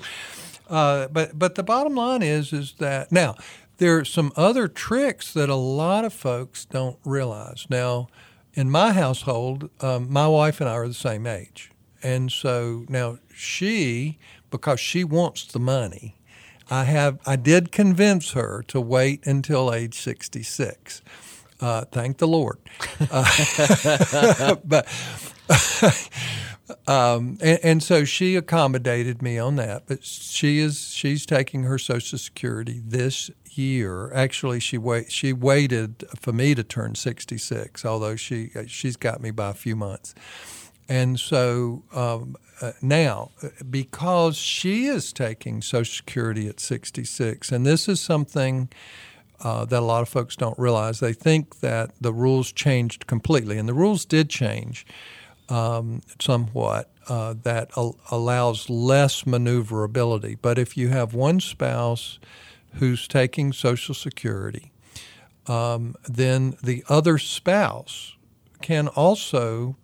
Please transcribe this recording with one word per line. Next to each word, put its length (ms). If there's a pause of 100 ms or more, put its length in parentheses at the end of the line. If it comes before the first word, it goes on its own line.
(680)
uh, 380
but, 320
but 160
the 80
bottom 320
line 260
is, 320
is 240
that, 340
now, 240 (420)
there 200
are 80
some 300
other 320
tricks 680
that 160
a 60
lot 500
of 80
folks 520
don't 380
realize. 640
Now, 420 (440)
in 160
my 220
household, 800 (100)
um, 300
my 160
wife 340
and 80
I 40
are 140
the 60
same 320
age. 460 (300)
And 300
so 560
now 300 (180)
she, 840 (320)
because 280
she 240
wants 420
the 140
money, 560 (540)
I 160
have, 400
I 100
did 380
convince 580
her 380
to 100
wait 460
until 480
age 260
sixty-six. 1000 (580)
Uh, 320
thank 280
the 80
Lord. 300 (540)
Uh, 1500
<laughs> 20
but, 240 (600)
<laughs> 600 (800)
um, 540
and, 220
and 200
so 220
she 320
accommodated 840
me 160
on 200
that. 280
But 200
she 540
is, 320
she's 340
taking 380
her 140
Social 400
Security 640
this 480 (220)
year. 600
Actually, 480
she 160
wait, 340
she 220
waited 720 (120)
for 140
me 240
to 80
turn 320
sixty-six, 880
although 320
she, 360 (160)
she's 280
got 240
me 120
by 180
a 40
few 220
months. 400 (760)
And 300
so, 640 (100)
um, 420 (260)
uh, 100 (100)
now, 480 (140)
uh, 60 (200)
because 680
she 500
is 260
taking 480
Social 340
Security 540
at 100
sixty-six, 920
and 120
this 240
is 140
something, 680 (720)
uh, 240
that 140
a 60
lot 160
of 80
folks 260
don't 220
realize. 420
They 140
think 460
that 320 (100)
the 100
rules 400
changed 540
completely, 540
and 100
the 60
rules 280
did 280
change, 540 (640)
um, 540 (180)
somewhat, 720 (180)
uh, 360
that 340
al-, 200 (120)
allows 580
less 600
maneuverability. 1120
But 160
if 180
you 140
have 240
one 260
spouse 800 (540)
who's 340
taking 460
Social 420
Security, 760 (760)
um, 500 (120)
then 560
the 260
other 300
spouse 960 (460)
can 280
also 960